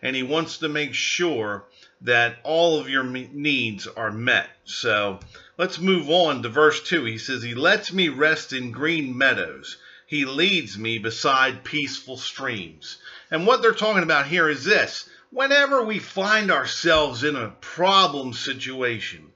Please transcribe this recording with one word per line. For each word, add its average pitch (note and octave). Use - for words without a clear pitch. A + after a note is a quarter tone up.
And C3
he C3
wants D#3
to D#3+
make D3
sure A2
that A#2
all D#3+
of C3
your C3+
me-, B2+
needs B2+
are A2
met. A2+
So G#2
let's F3+
move F3
on D#3
to A#2+
verse D3
two. E3
He A2+
says, A#2+
"He A#2+
lets F3+
me F3+
rest D3+
in B2
green C#3
meadows. F#2
He D3
leads C#3
me A2+
beside C3
peaceful C3+
streams." G#2
And D#3+
what A#3+
they're A3+
talking G#3
about D3+
here E3
is C#3
this. E3+
Whenever C4+
we G#3+
find G3+
ourselves D3
in D3
a A2+
problem D#3+
situation A#2+